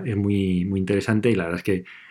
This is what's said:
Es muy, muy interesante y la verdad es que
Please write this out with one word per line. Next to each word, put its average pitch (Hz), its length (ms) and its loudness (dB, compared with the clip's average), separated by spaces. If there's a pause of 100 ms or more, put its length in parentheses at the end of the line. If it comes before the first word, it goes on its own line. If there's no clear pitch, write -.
Es 107 120 -2
muy, 98 480 2
muy 95 140 0
interesante 101 500 0
y 113 60 4
la 87 120 0
verdad 87 120 -4
es - 60 -12
que 92 200 0 (260)